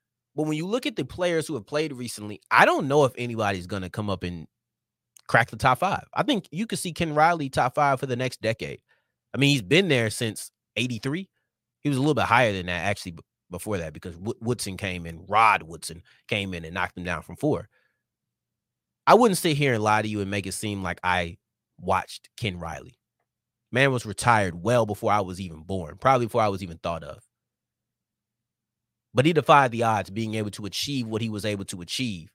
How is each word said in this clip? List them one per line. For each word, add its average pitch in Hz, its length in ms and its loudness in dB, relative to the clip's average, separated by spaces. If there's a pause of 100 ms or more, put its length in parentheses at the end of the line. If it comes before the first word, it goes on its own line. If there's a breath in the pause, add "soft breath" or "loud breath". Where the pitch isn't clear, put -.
(360)
But 151 80 0
when 156 120 0
you 165 100 -4
look 240 200 -2
at 269 100 -4
the 151 80 -4
players 170 420 -2
who 160 80 -6
have 104 120 -8
played 151 260 -4
recently, 107 480 -10 (100)
I 135 140 8
don't 294 240 2
know 143 160 6
if 120 140 2
anybody's 107 480 -2
gonna 92 240 -6
come 104 180 -4
up 95 140 -2
and 87 240 -8 (800)
crack 117 240 4
the 117 60 -12
top 127 240 2
five. 185 240 -2 (100)
I 143 80 0
think 220 280 2
you 202 160 -6
could 202 120 -4
see 175 140 -6
Ken 156 220 -2
Riley 151 360 4
top 127 240 0
five 143 260 2
for 143 60 -4
the 127 100 -2
next 127 240 -4
decade. 107 400 -4 (540)
I 110 40 -4
mean, 143 120 6
he's 135 120 4
been 165 260 4
there 120 200 2
since - 420 -6 (260)
eighty-three. 127 520 -4 (540)
He 147 60 -2
was 135 100 0
a - 20 0
little 147 140 2
bit 107 100 0
higher 113 280 4
than 90 140 -4
that, 87 180 -4
actually, 98 280 -4
b-, 80 100 -18 (280)
before 92 280 -6
that, 80 140 -8
because 82 240 -14
Wo-, 95 240 -6
Woodson 110 360 -4
came 90 280 -6
in, 85 220 -14
Rod 101 380 4
Woodson 85 380 -14 (260 soft breath)
came 98 260 -4
in 82 100 -8
and 82 100 -12
knocked 92 220 -4
him 90 80 -10
down 85 180 -4
from - 140 -16
four. - 320 -2 (1400)
I 151 80 10
wouldn't 214 240 6
sit 156 180 0
here 139 180 2
and 107 80 0
lie 107 200 2
to 110 60 -4
you 107 120 -4
and 98 100 -4
make 101 160 -4
it 92 80 -6
seem 101 280 -6
like 87 200 -6
I 90 360 -2 (420)
watched - 560 -4
Ken 92 220 -6
Riley. 82 400 -12 (760)
Man 131 200 2
was 120 140 -4
retired 98 560 2
well 113 240 4
before 104 260 0
I 104 80 4
was 92 200 -6
even 80 220 -12
born, 87 380 -8
probably 131 260 4
before 113 160 0
I 107 60 2
was 98 140 -4
even 82 160 -12
thought 82 260 -6
of. 71 180 -16 (1900)
But 131 120 4
he 175 60 4
defied 139 400 6
the 113 120 0
odds, 107 260 0
being 110 260 -4
able 107 160 -4
to 104 140 -10
achieve 127 400 -4
what 110 160 -4
he 113 60 -2
was 107 160 -6
able 104 220 -4
to 90 160 -10
achieve 92 520 -6